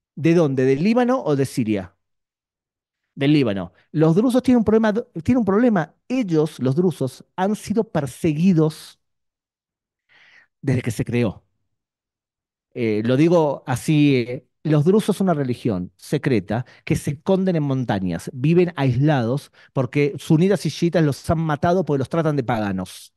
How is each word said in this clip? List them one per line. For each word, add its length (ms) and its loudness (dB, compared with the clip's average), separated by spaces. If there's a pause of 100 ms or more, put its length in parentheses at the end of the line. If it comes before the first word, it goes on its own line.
(160)
¿De 200 2
dónde? 300 2
¿Del 180 2
Líbano 400 2
o 140 0
de 100 0
Siria? 480 -4 (1200)
Del 180 2
Líbano. 400 0 (180)
Los 240 2
drusos 260 2
tienen 180 4
un 40 0
problema, 300 2 (300)
tienen 160 2
un 60 0
problema. 500 0 (120)
Ellos, 520 0
los 160 0
drusos, 500 -2 (100)
han 200 -2
sido 360 -4
perseguidos 1080 0 (1600)
desde 200 -2
que 100 -4
se 140 -6
creó. 380 -2 (1300)
Eh, 320 -2
lo 120 2
digo 500 2
así, 500 2
eh, 300 -6 (160)
los 220 2
drusos 320 2
son 80 -2
una 80 2
religión 640 -4
secreta 680 -2 (200)
que 100 -2
se 160 -6
esconden 460 -2
en 60 0
montañas, 680 -4
viven 440 2
aislados 760 0 (220)
porque 440 -2
sunitas 480 2
y 60 -2
chiitas 320 0
los 260 -2
han 100 0
matado 460 0
porque 140 0
los 100 -4
tratan 280 -2
de 60 -2
paganos. 720 -6